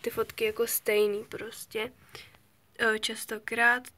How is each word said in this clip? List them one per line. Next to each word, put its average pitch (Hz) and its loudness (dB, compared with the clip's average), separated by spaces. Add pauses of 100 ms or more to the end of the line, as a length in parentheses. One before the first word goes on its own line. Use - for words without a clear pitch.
ty - -2
fotky 226 -4
jako 220 0
stejný 208 2
prostě, 226 -10 (880)
eh, 220 4
častokrát, 233 0 (140)